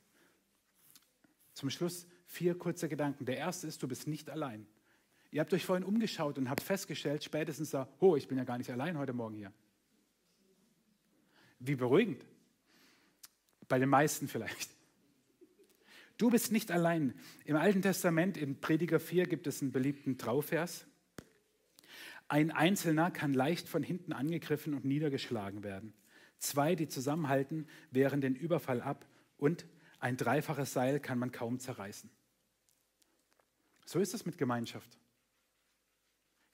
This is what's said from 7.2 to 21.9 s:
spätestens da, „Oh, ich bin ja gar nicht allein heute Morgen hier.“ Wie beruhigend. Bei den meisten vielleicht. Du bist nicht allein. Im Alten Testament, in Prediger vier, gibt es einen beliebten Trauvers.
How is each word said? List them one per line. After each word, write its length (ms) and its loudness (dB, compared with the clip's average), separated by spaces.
spätestens 480 -4
da, 180 -2
„Oh, 160 8
ich 100 -2
bin 120 -2
ja 60 -2
gar 120 -4
nicht 140 -6
allein 260 -4
heute 160 -4
Morgen 240 -6
hier.“ 160 -12
Wie 180 -2
beruhigend. 480 4
Bei 100 2
den 120 4
meisten 380 4
vielleicht. 420 -8
Du 140 4
bist 220 4
nicht 180 0
allein. 440 2
Im 120 2
Alten 260 4
Testament, 540 2
in 240 -4
Prediger 400 2
vier, 260 2
gibt 200 -2
es 140 -4
einen 120 -2
beliebten 460 0
Trauvers. 680 -2